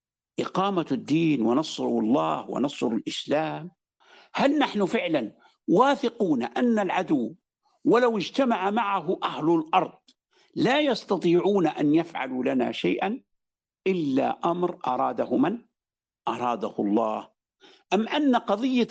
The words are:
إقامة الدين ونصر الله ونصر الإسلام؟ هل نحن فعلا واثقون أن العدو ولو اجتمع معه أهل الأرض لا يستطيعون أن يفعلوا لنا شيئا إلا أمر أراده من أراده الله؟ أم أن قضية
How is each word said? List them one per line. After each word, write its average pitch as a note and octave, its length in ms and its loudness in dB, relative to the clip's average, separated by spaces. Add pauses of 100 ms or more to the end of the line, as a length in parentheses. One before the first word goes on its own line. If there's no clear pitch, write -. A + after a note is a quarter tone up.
(400)
إقامة F#3 520 0
الدين C#3+ 500 0
ونصر C3 420 0
الله B2 640 0
ونصر C3 380 -2
الإسلام؟ D3+ 840 -4 (640)
هل C#4+ 260 2
نحن G#3 260 0
فعلا D#3+ 500 -2 (320)
واثقون A#3 760 2
أن A#3+ 360 0
العدو D#3+ 560 -2 (500)
ولو A#3 320 4
اجتمع G3+ 520 0
معه G3 540 -2
أهل D3+ 260 -2
الأرض E3 480 0 (580)
لا A#3+ 240 2
يستطيعون F3+ 880 2
أن D3+ 280 2
يفعلوا C3 480 -2
لنا B2 280 0
شيئا F#3+ 500 -2 (640)
إلا C#3 580 0
أمر F3 420 -2
أراده B2+ 500 -2
من F#3+ 280 0 (640)
أراده A#2 520 -4
الله؟ G#2+ 500 0 (640)
أم G#3+ 140 0
أن C#4+ 280 2
قضية A#3 560 0